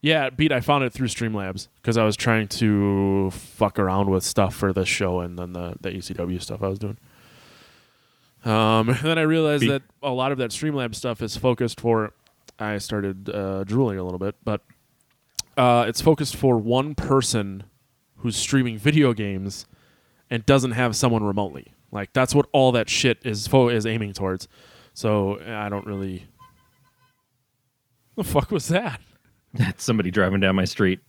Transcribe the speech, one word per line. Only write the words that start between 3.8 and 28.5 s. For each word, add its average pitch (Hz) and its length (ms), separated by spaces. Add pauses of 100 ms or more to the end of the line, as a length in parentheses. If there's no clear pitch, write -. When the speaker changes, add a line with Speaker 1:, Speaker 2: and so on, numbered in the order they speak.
Speaker 1:
with 95 140
stuff 95 300
for 98 200
this 92 140
show 90 320
and 87 180
then 90 160
the, 87 260
the 92 160
A 90 60
C - 100
W 87 260
stuff 107 240
I 98 60
was 98 100
doing. 107 200 (1500)
Um, 110 440
<laughs> - 20
and 123 80
then 160 200
I 160 40
realized 156 400
Speaker 2:
Beat. 117 80
Speaker 1:
that 139 120 (200)
a 143 80
lot 127 200
of 143 80
that 123 120
Streamlabs 131 460
stuff 120 260
is 110 160
focused 123 420
for, 110 320 (460)
I 107 200
started, 98 520
uh, 95 340
drooling 107 340
a 92 60
little 90 140
bit, 95 260
but, 107 160 (960)
uh, 120 320
it's - 140
focused 151 340
for 127 220
one 127 360
person 107 680 (540)
who's 117 180
streaming 123 400
video 139 380
games 98 500 (680)
and 117 140
doesn't 131 280
have 117 220
someone 113 300
remotely. 98 480 (180)
Like, 101 220
that's 127 220
what 143 180
all 131 200
that 117 180
shit - 340
is 104 220
fo-, 131 220
is 113 180
aiming 110 260
towards. 95 340 (460)
So, 101 480
I 107 280
don't 101 180
really, 98 400 (1900)
the 208 80
fuck - 260